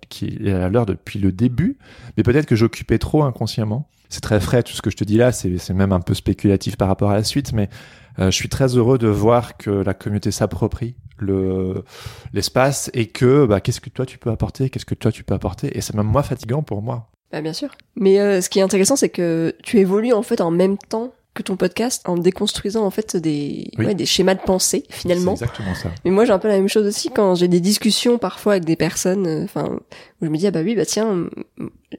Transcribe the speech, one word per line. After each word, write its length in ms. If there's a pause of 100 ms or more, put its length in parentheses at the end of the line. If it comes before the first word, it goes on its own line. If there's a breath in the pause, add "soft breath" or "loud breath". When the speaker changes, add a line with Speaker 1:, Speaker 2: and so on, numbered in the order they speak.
Speaker 1:
qui 380
est 60
à 160
leur 180
depuis 320
le 140
début, 440 (400 loud breath)
mais 60
peut-être 240
que 80
j'occupais 440
trop 260
inconsciemment. 640 (200)
C'est 140
très 160
frais, 240
tout 100
ce 100
que 80
je 60
te 80
dis 120
là, 160
c'est, 260
c'est 160
même 180
un 80
peu 140
spéculatif 640
par 100
rapport 240
à 60
la 80
suite, 280
mais, 160 (520 loud breath)
euh, 60
je 100
suis 120
très 280
heureux 220
de 100
voir 480
que 140
la 240
communauté 360
s'approprie 640 (260)
le, 640 (480 loud breath)
l'espace 640
et 140
que, 380
bah, 140
qu'est-ce 200
que 100
toi 160
tu 120
peux 120
apporter, 400
qu'est-ce 160
que 80
toi 180
tu 120
peux 100
apporter, 420
et 40
c'est 140
même 120
moins 160
fatigant 400
pour 200
moi. 280 (220)
Speaker 2:
Bah, 100
bien 100
sûr. 180 (260)
Mais, 240
euh, 200
ce 100
qui 80
est 40
intéressant, 340
c'est 120
que 540
tu 160
évolues 340
en 100
fait 180
en 100
même 280
temps 340 (200)
que 120
ton 100
podcast 540
en 80
déconstruisant 680
en 60
fait 260
des, 600
Speaker 1:
Oui. 80
Speaker 2:
ouais, 80
des 100
schémas 300
de 60
pensée 500
finalement. 460
Speaker 1:
C'est 80
exactement 320
ça. 140 (140)
Speaker 2:
Mais 60
moi 140
j'ai 80
un 80
peu 80
la 80
même 120
chose 160
aussi 240
quand 280
j'ai 100
des 140
discussions 580
parfois 360
avec 100
des 100
personnes, 540
euh, 180
'fin, 220
où 120 (440 loud breath)
je 40
me 80
dis, 120
ah 20
bah 140
oui, 100
bah 100
tiens, 280
m-, 180 (300)
m-, 100 (280)